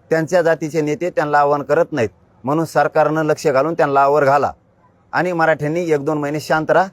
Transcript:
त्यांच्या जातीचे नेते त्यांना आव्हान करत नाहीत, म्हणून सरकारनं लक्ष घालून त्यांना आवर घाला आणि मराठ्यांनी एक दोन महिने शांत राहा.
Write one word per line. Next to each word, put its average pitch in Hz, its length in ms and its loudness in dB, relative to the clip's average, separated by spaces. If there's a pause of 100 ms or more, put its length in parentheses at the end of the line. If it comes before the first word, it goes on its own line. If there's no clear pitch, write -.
(100)
त्यांच्या 160 320 2
जातीचे 160 380 -2
नेते 151 300 -2
त्यांना 147 280 0
आव्हान 143 240 2
करत 156 300 2
नाहीत, 123 160 -2 (360)
म्हणून 151 200 0
सरकारनं 151 580 0
लक्ष 151 260 0
घालून 143 260 0
त्यांना 143 260 0
आवर 143 240 2
घाला 135 280 2 (600)
आणि 165 200 -2
मराठ्यांनी 160 480 -2
एक 156 240 -2
दोन 151 140 -2
महिने 147 220 -4
शांत 156 300 -2
राहा. 175 220 2